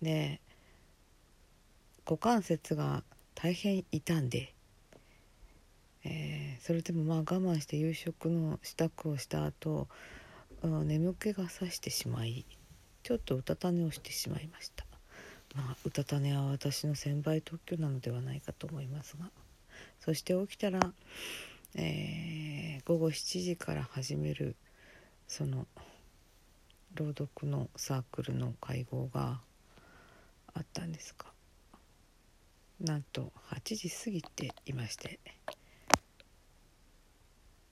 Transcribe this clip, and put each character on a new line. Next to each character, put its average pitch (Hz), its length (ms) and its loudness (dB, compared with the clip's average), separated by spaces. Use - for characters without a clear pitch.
で、 156 380 2
股 160 120 4
関 226 240 6
節 160 340 2
が 143 280 2
大 175 180 4
変 190 380 4
痛 160 300 4
ん 127 80 2
で、 123 240 -2
え 147 560 -4
ー、 - 40 -16
そ 170 80 4
れ 165 80 4
で 175 120 -2
も 165 100 4
ま 160 120 4
あ - 20 6
我 160 60 4
慢 180 360 4
し 147 60 -2
て - 120 0
夕 160 160 4
食 - 360 -2
の 160 320 4
支 - 160 -10
度 160 320 2
を 147 80 2
し - 80 -4
た 151 200 2
後、 147 420 -2
う 170 60 0
ん、 156 200 2
眠 160 260 4
気 208 200 0
が 185 160 -2
さ 180 200 -4
し - 100 -6
て - 100 -4
し - 180 -2
ま 117 180 0
い、 120 200 -4
ち - 80 -2
ょ 120 40 6
っ - 40 0
と - 160 2
う 131 80 -2
た 160 120 2
た 180 160 2
寝 175 120 4
を 156 80 2
し - 80 -10
て - 120 -10
し - 180 -4
ま 151 100 -2
い 151 80 -6
ま - 140 -14
し - 100 -12
た。 - 140 -10
ま 131 160 -2
あ、 135 140 -6
う 143 60 2
た 143 120 2
た 143 160 2
寝 143 160 4
は 139 100 4
私 139 420 0
の 147 80 4
専 143 260 0
売 156 200 4
特 165 240 -10
許 175 120 0
な 156 120 2
の 131 100 0
で 120 120 -2
は 123 100 0
な 131 120 -2
い 143 80 -4
か - 120 -8
と - 120 -8
思 151 160 -6
い 135 60 -4
ま 139 160 -4
す - 140 -14
が、 175 120 -10
そ - 140 0
し - 80 0
て - 120 0
起 190 220 2
き - 0 -
た 202 140 0
ら、 185 240 4
え 156 1080 -2
ー、 - 60 -6
午 170 120 4
後 160 120 4
七 - 300 -2
時 180 140 0
か - 180 -4
ら 143 100 0
始 131 320 -4
め 151 180 0
る 143 220 -2
そ - 180 -4
の 131 200 -2
朗 156 140 0
読 143 380 -4
の 139 280 0
サ - 200 -2
ー 123 160 0
ク 131 120 -4
ル 131 120 -2
の 127 260 0
会 131 220 -2
合 127 300 -4
が 131 260 0
あ 165 60 -4
っ 151 140 -6
た - 100 -2
ん - 80 -2
で 156 80 -6
す - 180 -16
が、 - 80 -14
な 156 180 2
ん 143 60 -4
と 127 180 -4
八 - 300 -6
時 180 140 -6
過 - 220 -6
ぎ 175 100 -2
て - 320 -8
い 143 80 -4
ま 123 140 -2
し - 100 -6
て、 - 220 -10